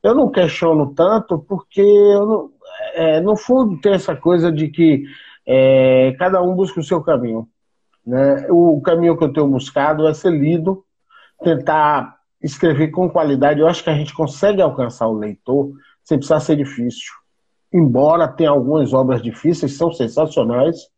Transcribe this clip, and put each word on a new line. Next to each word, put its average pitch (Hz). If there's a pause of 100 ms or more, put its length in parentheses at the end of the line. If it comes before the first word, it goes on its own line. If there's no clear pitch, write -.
Eu 220
não 269
questiono 156
tanto 190
porque, -
eu 202
não, 214 (440)
é, 160
no 202
fundo, 240
tem 202
essa 180
coisa 170
de 156
que, 160 (420)
é, 131
cada 180
um 180
busca 185
o 151
seu 170
caminho, 117 (580)
né? 139
O, 170
o 135
caminho 170
que 165
eu 139
tenho 147
buscado 147
é 151
ser 180
lido, 165 (580)
tentar 151 (260)
escrever 156
com 175
qualidade. 143
Eu 160
acho 175
que 165
a 151
gente 147
consegue 190
alcançar 123
o 110
leitor 131 (320)
sem 156
precisar 147
ser 156
difícil. 131 (600)
Embora 151
tenha 156
algumas 139
obras 127
difíceis, 139
são 165
sensacionais 127